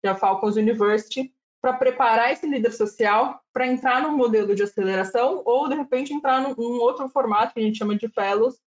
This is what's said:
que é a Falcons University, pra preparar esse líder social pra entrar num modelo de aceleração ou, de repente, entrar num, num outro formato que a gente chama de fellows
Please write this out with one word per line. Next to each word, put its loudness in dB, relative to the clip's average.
que -2
é 0
a 0
Falcons 0
University, 0
pra 0
preparar 2
esse -6
líder 0
social 0
pra -2
entrar 0
num -2
modelo 2
de 0
aceleração 0
ou, 2
de -2
repente, -4
entrar 0
num, -4
num -4
outro 0
formato 0
que -6
a 0
gente 0
chama -2
de -4
fellows 0